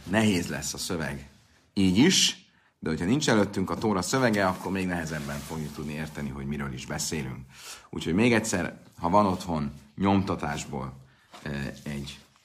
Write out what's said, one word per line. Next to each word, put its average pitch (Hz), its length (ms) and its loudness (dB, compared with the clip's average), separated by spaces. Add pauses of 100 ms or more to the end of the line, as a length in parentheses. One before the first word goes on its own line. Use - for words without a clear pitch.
(100)
nehéz 98 380 2
lesz 73 260 -6
a - 40 -10
szöveg 71 520 -6 (440)
így 95 240 6
is, - 460 6 (340)
de - 100 -6
hogyha 80 160 -2
nincs 147 240 2
előttünk 101 420 2
a 85 40 -2
Tóra 98 280 0
szövege, 110 440 2
akkor 92 260 -2
még 95 140 -2
nehezebben 78 520 -4
fogjuk 76 360 -8
tudni 76 180 -8
érteni, 76 360 -6
hogy 69 180 -8
miről 71 260 -6
is 64 140 -10
beszélünk. 67 600 -6 (440)
Úgyhogy - 240 -2
még 117 180 6
egyszer, 107 500 0 (160)
ha 85 100 -2
van 101 180 6
otthon 80 460 -2 (240)
nyomtatásból, 80 960 0 (500)
eh, 69 300 -6 (120)
egy 71 340 -10 (260)